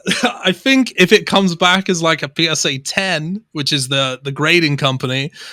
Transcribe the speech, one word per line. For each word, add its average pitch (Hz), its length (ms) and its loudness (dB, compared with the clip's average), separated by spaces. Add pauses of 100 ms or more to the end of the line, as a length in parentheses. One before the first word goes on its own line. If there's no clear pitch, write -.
<laughs> - 380 -2
I 185 80 2
think 262 440 2
if 180 160 4
it 180 140 4
comes 190 280 2
back 185 340 2
as, 175 140 -2
like, 160 200 0
a 147 60 -6
P 165 200 0
S 156 180 -2
A 143 120 -2
ten, 180 640 -4 (100)
which 147 200 -4
is 135 160 -2
the, 131 340 -2
the 139 100 -6
grading 151 440 2
company, 135 540 -4 (220)